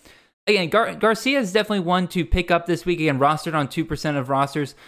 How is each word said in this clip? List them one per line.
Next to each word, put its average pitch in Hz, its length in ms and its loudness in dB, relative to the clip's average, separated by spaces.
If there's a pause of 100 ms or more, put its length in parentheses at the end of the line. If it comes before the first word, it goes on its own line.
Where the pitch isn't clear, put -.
(480)
again, 196 200 2
Gar-, 185 280 0
Garcia 226 440 0
is 190 140 -2
definitely 208 260 0
one 180 300 0
to 175 160 -2
pick 180 260 0
up 170 140 2
this 170 200 -2
week. 175 140 0
Again, 147 200 2
rostered 151 360 2
on 147 140 0
two 160 160 -4
percent 151 320 -4
of 131 120 -4
rosters, 139 460 -2 (120)